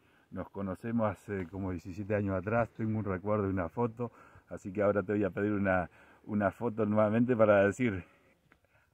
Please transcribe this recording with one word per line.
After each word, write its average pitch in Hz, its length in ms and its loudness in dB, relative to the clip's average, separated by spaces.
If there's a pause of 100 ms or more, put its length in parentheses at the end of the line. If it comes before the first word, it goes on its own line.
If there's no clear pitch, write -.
(320)
Nos 92 180 -10
conocemos 104 600 -2
hace 95 360 -6
como 98 240 -6
diecisiete 98 440 -6
años 101 200 0
atrás, 107 360 0
tengo 110 260 -4
un 104 80 -4
recuerdo 101 420 -2
y 95 40 -2
una 92 180 -2
foto, 120 420 -4 (380)
así 90 240 -12
que 104 80 0
ahora 101 220 2
te 104 100 -4
voy 104 100 2
a 95 60 0
pedir 104 240 -2
una, 92 360 0 (360)
una 104 260 0
foto 110 360 -4
nuevamente 107 480 4
para 104 320 6
decir, 101 360 0 (920)